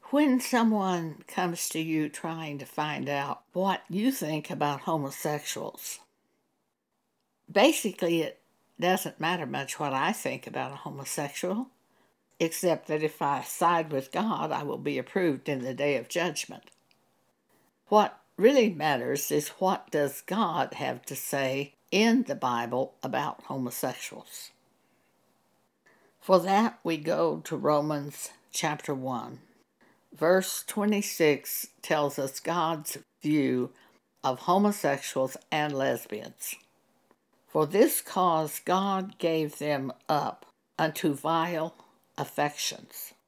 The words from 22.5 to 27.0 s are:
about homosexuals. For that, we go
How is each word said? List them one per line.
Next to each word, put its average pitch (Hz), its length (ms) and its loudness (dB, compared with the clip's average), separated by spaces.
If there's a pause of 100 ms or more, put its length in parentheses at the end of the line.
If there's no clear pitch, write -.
about 135 420 -4
homosexuals. - 1080 -8 (1700)
For 190 200 6
that, 196 440 2
we 165 140 -2
go 160 440 0